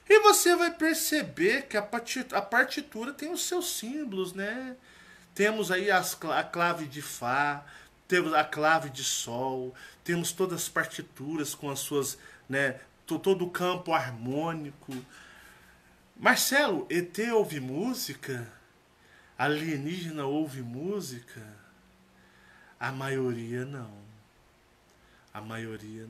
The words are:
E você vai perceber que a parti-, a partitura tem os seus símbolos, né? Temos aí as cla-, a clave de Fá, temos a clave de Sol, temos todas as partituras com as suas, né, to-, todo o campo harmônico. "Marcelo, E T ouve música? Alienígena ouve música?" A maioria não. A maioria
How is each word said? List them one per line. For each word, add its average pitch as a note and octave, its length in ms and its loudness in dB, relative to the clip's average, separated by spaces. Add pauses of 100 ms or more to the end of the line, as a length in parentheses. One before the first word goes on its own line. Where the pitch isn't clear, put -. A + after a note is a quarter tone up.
E G#4+ 120 12
você G4 340 8
vai E4+ 160 2
perceber C#4 920 2
que - 140 -4
a - 60 0
parti-, A#3+ 500 -6
a - 100 2
partitura B3 680 0
tem D#4 200 -8
os F4 100 -4
seus - 360 -2
símbolos, G#3+ 560 -4
né? B3 420 -6 (580)
Temos G#3 380 2
aí F#3+ 180 2
as F3+ 240 4
cla-, D3+ 240 -2
a D#3 60 2
clave E3+ 420 0
de C#3+ 160 -12
Fá, C#3+ 640 0 (420)
temos E3+ 260 4
a D#3 120 6
clave D3+ 460 4
de C3 120 -10
Sol, B2+ 720 -4 (300)
temos E3+ 260 0
todas E3+ 320 -2
as - 60 -4
partituras D#3 880 -4
com D3 120 -8
as C3+ 120 -4
suas, C#3 360 -2 (320)
né, C3+ 300 0 (260)
to-, D#3+ 140 -2
todo F3+ 260 2
o F3 60 -4
campo F3 420 0
harmônico. C#3 1000 -2 (1200)
"Marcelo, A3+ 720 4
E F3 140 2
T A3 300 -2
ouve F3+ 260 2
música? C3+ 880 -6 (880)
Alienígena D3+ 880 -2
ouve C#3 380 -2
música?" B2+ 840 -8 (1300)
A B2 140 -4
maioria B2+ 720 -2
não. B2+ 260 -12 (1400)
A G#2 60 -10
maioria A2 680 -10